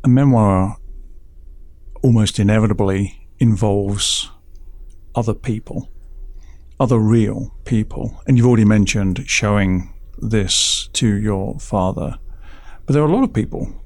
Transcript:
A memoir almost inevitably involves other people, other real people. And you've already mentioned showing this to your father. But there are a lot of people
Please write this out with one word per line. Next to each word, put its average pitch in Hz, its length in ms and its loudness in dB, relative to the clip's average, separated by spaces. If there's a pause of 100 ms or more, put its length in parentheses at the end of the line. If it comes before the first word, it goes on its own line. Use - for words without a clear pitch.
A - 60 2
memoir 110 680 4 (1200)
almost 113 360 2
inevitably 101 880 0 (100)
involves 101 920 0 (840)
other 110 200 0
people, - 560 -6 (920)
other 120 180 4
real 107 560 2 (120)
people. - 600 -4
And 127 120 6
you've 117 80 6
already 113 180 6
mentioned 104 640 2
showing 98 640 0 (260)
this - 760 -2
to 123 120 0
your 104 540 -2
father. - 580 -2 (680)
But 139 80 0
there 147 80 4
are 170 60 2
a - 40 2
lot 269 120 2
of - 80 -4
people - 360 -4 (160)